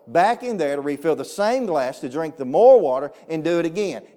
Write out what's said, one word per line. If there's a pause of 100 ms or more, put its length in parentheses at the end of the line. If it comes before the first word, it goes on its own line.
Back
in
there
to
refill
the
same
glass,
to
drink
the
more
water, (180)
and
do
it
again. (100)